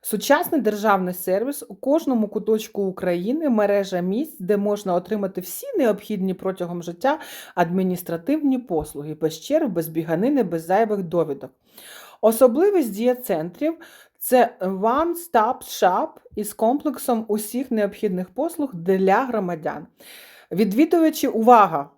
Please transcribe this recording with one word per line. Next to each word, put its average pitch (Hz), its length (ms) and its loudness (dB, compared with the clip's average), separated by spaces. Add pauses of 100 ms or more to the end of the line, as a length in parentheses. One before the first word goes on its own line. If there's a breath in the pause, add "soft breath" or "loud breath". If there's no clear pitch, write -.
Сучасний 302 600 0
державний 202 540 0
сервіс 208 540 -4
у 196 60 -14
кожному 262 540 0
куточку 214 540 -2
України, 190 680 -2
мережа 202 520 2
місць, 196 380 -4
де 196 180 0
можна 202 380 -2
отримати 190 460 -4
всі - 260 -12 (120)
необхідні 202 560 0
протягом 180 480 -6
життя 175 360 -2 (360 loud breath)
адміністративні 185 1040 0
послуги, 151 560 -6
без 156 260 -4
черг, 302 280 0
без 165 200 -2
біганини, 170 540 0
без 170 220 -4
зайвих 202 380 0
довідок. 156 480 -4 (720 loud breath)
Особливість 262 720 4
Дія-центрів — 226 840 -2 (440 loud breath)
це 247 420 4
one-stop 233 1000 0
shop 208 500 0 (280)
із 208 180 -8
комплексом 240 720 0
усіх 214 420 -4
необхідних 202 600 -2
послуг 294 440 -4
для 190 500 2
громадян. 175 640 -6 (640 loud breath)
Відвідувачі, 294 760 2
увага! 208 680 6